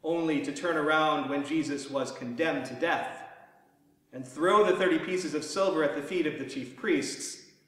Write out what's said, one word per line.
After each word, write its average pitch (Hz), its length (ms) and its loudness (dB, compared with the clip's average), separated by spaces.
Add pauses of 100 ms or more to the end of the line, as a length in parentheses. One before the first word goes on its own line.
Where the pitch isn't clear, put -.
only 160 400 0
to 139 100 -4
turn 165 240 -2
around 151 540 2
when 139 160 -2
Jesus 143 460 -2
was 135 200 -2
condemned 135 540 -2
to 120 80 -10
death - 480 -2 (880)
and 131 160 -12
throw 196 360 6
the 180 120 6
thirty 180 220 4
pieces 175 380 -2
of - 80 -2
silver 185 400 2
at 143 120 2
the 143 60 -4
feet 170 240 -2
of 147 140 -2
the 127 100 -8
chief 127 260 -10
priests - 760 -2 (160)